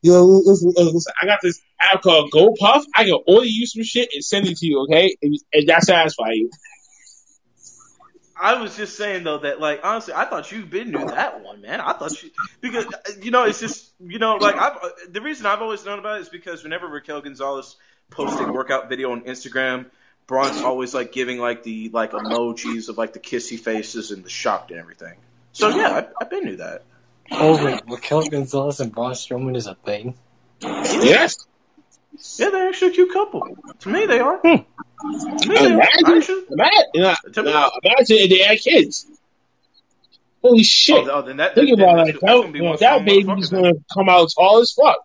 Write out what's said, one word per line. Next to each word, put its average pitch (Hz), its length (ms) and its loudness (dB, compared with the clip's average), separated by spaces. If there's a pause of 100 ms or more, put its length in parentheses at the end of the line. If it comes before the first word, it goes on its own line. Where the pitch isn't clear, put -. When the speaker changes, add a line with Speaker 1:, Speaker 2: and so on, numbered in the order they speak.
Speaker 1:
yo, 180 220 8
listen, 185 520 6
listen, 175 180 4
listen, 165 280 -4
I 175 40 -2
got 202 160 0
this 175 180 -4 (200)
app 185 220 2
called 156 300 4
GoPuff. 214 540 4 (100)
I 220 80 4
can 180 240 0
order 214 180 6
you 226 220 -4
some 226 160 -8
shit 233 300 -2
and 147 100 -10
send 202 240 -2
it 170 100 -4
to 165 80 -8
you, 139 180 0
okay? 160 380 2
And, 147 160 -2 (140)
and 151 160 2
that 165 160 4
satisfy 160 480 0
you. 113 180 -4 (1900)
Speaker 2:
I 233 200 0
was 202 160 -12
just 208 180 -12
saying, 196 300 -8
though, 151 140 -6
that, 143 200 -8
like, 147 240 -6
honestly, 214 300 -6
I 165 100 -4
thought 180 260 -10
you 208 160 -14
been 196 260 -10
knew 139 140 -8
that - 380 -8
one, 202 180 -20
man. 156 200 -12
I - 100 -6
thought - 320 -10
you, - 60 -20 (320)
because, 233 240 -8
uh, 196 120 -18 (240)
you 226 100 -10
know, 247 120 2
it's 214 160 -4
just, - 400 -14
you 180 180 -18
know, 220 200 -2
like, 202 180 0
I've, 214 220 -2
uh, 175 120 -12 (200)
the 180 100 -12
reason 254 260 -12
I've 208 160 -4
always 220 220 -10
known 202 160 -12
about 208 200 -10
it - 20 -16
is - 80 -20
because 170 340 -18
whenever 165 240 -12
Raquel 147 320 -14
Gonzalez 135 560 -12 (340)
posts 139 300 -10
a 131 100 -6
workout 135 380 -6
video 127 240 -8
on 120 120 -10
Instagram, 127 640 -8 (380)
Bron's 135 360 -4
always, 127 320 -6
like, 120 180 -8
giving, 123 280 -8
like, 120 240 -6
the, 110 260 -12
like, 110 220 -4
emojis 117 760 -8
of, 110 100 -14
like, 113 140 -6
the - 80 -20
kissy 117 400 -10
faces 110 520 -8
and 95 120 -16
the 90 60 -20
shocked - 420 -6
and 85 80 -18
everything. 85 360 -20 (360)
So, - 160 -2
yeah, 349 220 0
I, - 340 -8
I - 60 -14
been 370 160 -10
knew 92 120 -12
that. - 260 -16 (480)
Speaker 3:
Oh, 156 320 2
wait, 127 240 -4
Raquel 151 400 -4
Gonzalez 143 520 -6
and 120 120 -6
Braun 120 200 -6
Strowman 127 440 -8
is 110 120 -8
a 95 80 -16
thing? 107 400 -10 (460)
Speaker 1:
Yes. - 840 0 (920)
Speaker 2:
Yeah, 392 120 0
they're 381 200 -2
actually 370 220 0
a - 40 -6
cute 370 180 4
couple. 403 280 -4 (380)
To 190 100 -14
me, 370 160 0
they 254 140 2
are. 277 200 -2
Speaker 3:
Hmm. 330 160 4 (840)
Speaker 2:
To - 120 -2
me, 415 60 2
they 453 100 4
are. - 60 6
Speaker 1:
Imagine, 330 460 4
Speaker 2:
Actually, 370 340 -2
Speaker 1:
ima-, 226 180 0 (260)
now, 180 200 2 (180)
Speaker 2:
to 214 100 -4
me. 143 80 -2
Speaker 1:
now, 143 200 2 (120)
imagine 220 340 4
if 190 120 4
they 185 140 6
had 214 160 2
kids. - 460 2 (1400)
Holy 240 200 8
shit. - 440 2
Speaker 2:
Oh, 143 120 -4
oh, - 20 -8
then 131 160 -12
that, 165 180 -2
Speaker 1:
Think 285 140 4
Speaker 2:
then 226 100 4
Speaker 1:
about 180 180 6
Speaker 2:
that's, 160 120 4
Speaker 1:
it. 156 40 -4
Speaker 2:
that's - 100 -8
Speaker 1:
That, 240 180 4
Speaker 2:
gonna 175 100 -6
be 147 80 -10
Speaker 1:
you 165 60 -2
know, 170 60 0
Speaker 2:
one 156 80 -4
Speaker 1:
that 247 140 4
Speaker 2:
strong 226 120 0
Speaker 1:
baby's 196 200 4
Speaker 2:
motherfucker, 190 260 -4
then. 190 120 -2
Speaker 1:
gonna 175 100 4 (200)
come 156 160 0
out 175 260 6
tall 196 260 6
as 240 120 2
fuck. 277 320 4